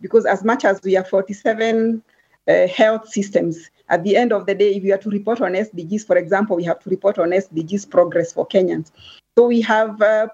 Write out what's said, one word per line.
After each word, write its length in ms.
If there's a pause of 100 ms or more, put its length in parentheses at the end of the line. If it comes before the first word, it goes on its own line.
because 240
as 180
much 220
as 160
we 120
have 140
forty-seven, 960 (460)
uh, 220
health 400
systems, 600 (200)
at 140
the 140
end 160
of 140
the 80
day, 180
if 100
you 120
are 20
to 140
report 300
on 120
S 160
D 140
Gs, 220
for 120
example, 380
we 80
have 160
to 100
report 300
on 120
S 140
D 160
Gs 240
progress 480
for 140
Kenyans. 440 (480)
So 80
we 140
have, 400
uh, 320